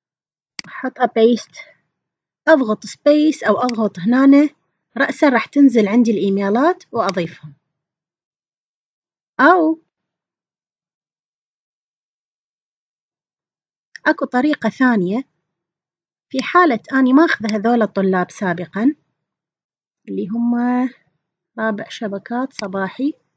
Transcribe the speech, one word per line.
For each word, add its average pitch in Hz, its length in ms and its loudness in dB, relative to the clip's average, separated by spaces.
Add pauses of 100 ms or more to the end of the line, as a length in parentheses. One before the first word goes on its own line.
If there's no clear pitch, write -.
(680)
أحطها - 380 -6 (100)
بيست، 226 360 2 (960)
أضغط 254 380 2
سبيس 302 580 0
أو 208 140 0
أضغط 220 420 -4
هنا، 277 500 4 (480)
رأسًا 285 320 0
راح 240 160 0
تنزل 240 420 4
عندي 226 240 2
الإيميلات 202 800 0
وأضيفهم. 175 600 -6 (1900)
أو 320 400 4 (4000)
أكو - 200 0
طريقة 254 440 -2
ثانية، 220 540 -2 (1080)
في 262 140 -6
حالة 330 360 2 (140)
أني 262 200 2
ماخذة 247 420 0
هذول 226 260 0
الطلاب 190 500 -2
سابقًا 196 640 -4 (1120)
اللي 196 200 -8
هم 233 280 -2 (1040)
رابع 220 300 -6
شبكات 233 640 -8
صباحي، 196 600 -6 (240)